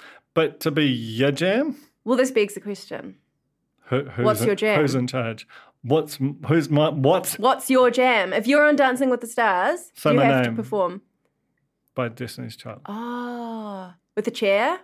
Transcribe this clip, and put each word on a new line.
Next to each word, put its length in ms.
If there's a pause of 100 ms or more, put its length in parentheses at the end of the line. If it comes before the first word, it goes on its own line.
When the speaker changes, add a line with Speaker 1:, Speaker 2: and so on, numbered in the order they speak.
(360)
Speaker 1:
but 240
to 100
be 160
your 460
jam? 460 (260)
Speaker 2:
Well, 120
this 140
begs 240
the 60
question. 560 (680)
Speaker 1:
Who, 180
who's 200
Speaker 2:
What's 180
Speaker 1:
in, 60
Speaker 2:
your 80
jam? 260
Speaker 1:
who's 120
in 140
charge? 400 (340)
What's 400
m-, 160 (100)
who's 220
my, 200
what's 500
Speaker 2:
What's 320
your 180
jam? 440
If 120
you're 220
on 80
Dancing 340
with 120
the 60
Stars, 680
Speaker 1:
Say 160
Speaker 2:
you 60
Speaker 1:
My 80
Speaker 2:
have 200
Speaker 1:
Name. 100
Speaker 2:
to 60
perform. 400 (920)
Speaker 1:
By 140
Destiny's 460
Child. 300
Speaker 2:
Oh. 1080 (220)
With 120
a 40
chair? 520